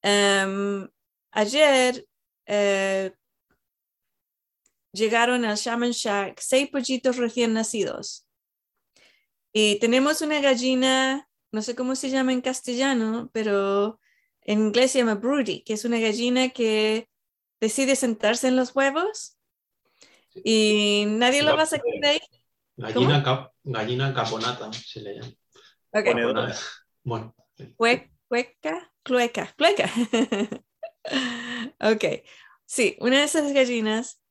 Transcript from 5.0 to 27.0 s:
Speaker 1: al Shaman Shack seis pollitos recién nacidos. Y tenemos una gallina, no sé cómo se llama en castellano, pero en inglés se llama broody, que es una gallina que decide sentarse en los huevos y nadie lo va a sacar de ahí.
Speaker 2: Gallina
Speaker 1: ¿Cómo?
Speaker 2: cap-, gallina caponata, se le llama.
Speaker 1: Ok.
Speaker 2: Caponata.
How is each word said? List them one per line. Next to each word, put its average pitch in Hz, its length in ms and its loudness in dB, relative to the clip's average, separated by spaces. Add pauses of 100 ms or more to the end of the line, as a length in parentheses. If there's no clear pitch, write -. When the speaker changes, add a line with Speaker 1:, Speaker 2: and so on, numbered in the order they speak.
Speaker 1:
al 214 100 0
Shaman 233 360 -2
Shack 202 480 -4
seis 269 300 0
pollitos 254 480 -2
recién 233 360 0
nacidos. 220 720 -4 (1300)
Y 208 260 4
tenemos 262 420 2
una 302 200 -2
gallina, 262 880 2 (240)
no 214 100 -4
sé 233 140 -6
cómo 254 200 -4
se 262 140 -6
llama 262 240 0
en 254 80 -2
castellano, 247 920 -2
pero 202 640 0 (420)
en 208 180 0
inglés 226 320 2
se 269 80 2
llama 226 160 2
broody, 226 480 -2
que 220 100 -6
es 214 120 -6
una 233 140 0
gallina 240 500 0
que 220 600 0 (500)
decide 262 360 2
sentarse 233 520 0
en 254 80 2
los 254 200 0
huevos 294 640 -2 (960)
y 208 720 4
nadie 247 360 2
lo 302 120 4
va 311 80 2
a - 40 4
sacar 320 340 -4
de 294 60 2
ahí. 302 120 2 (580)
Speaker 2:
Gallina 127 460 2
Speaker 1:
¿Cómo? - 0 -
Speaker 2:
cap-, 131 300 -2 (100)
gallina 123 500 -4
caponata, 113 600 -4
se - 280 -14
le 104 140 -12
llama. 120 180 -16 (580)
Speaker 1:
Ok. - 140 0
Speaker 2:
Caponata. 117 520 0 (460)